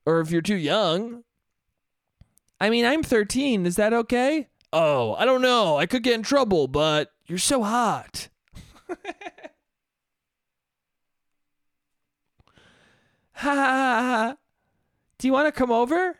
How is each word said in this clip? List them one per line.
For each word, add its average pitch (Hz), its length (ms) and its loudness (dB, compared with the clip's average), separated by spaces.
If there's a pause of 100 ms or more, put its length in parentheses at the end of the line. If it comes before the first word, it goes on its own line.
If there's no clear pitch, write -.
or 165 140 2
if 160 100 -4
you're 165 120 0
too 202 160 -2
young." 202 680 -2 (1400)
"I 202 100 0
mean, 233 160 2
I'm 294 160 2
thirteen. 226 640 0
Is 175 120 -2
that 214 160 2
okay?" 247 560 0 (240)
"Oh, 285 420 2
I - 80 -2
don't 254 180 2
know. 226 360 2
I 156 80 0
could 240 180 -4
get 240 120 2
in 226 80 -6
trouble, 196 440 2
but 151 460 0 (140)
you're 175 100 -8
so 254 260 0
hot." 208 640 -4 (360)
<laughs> - 260 -20
"Ha, 359 80 -10 (4000)
ha, 285 200 -2
ha, 262 460 0
ha. 247 360 -2 (800)
Do 247 100 -2
you 262 40 4
wanna 285 220 2
come 254 180 0
over? 311 480 0